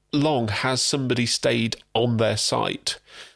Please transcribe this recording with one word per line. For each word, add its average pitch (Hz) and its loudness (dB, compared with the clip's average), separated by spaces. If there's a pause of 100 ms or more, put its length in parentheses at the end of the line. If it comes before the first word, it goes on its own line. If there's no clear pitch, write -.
(120)
long 143 2
has 131 0
somebody 127 0
stayed 117 0 (160)
on 117 2
their 110 2
site. - -4 (380)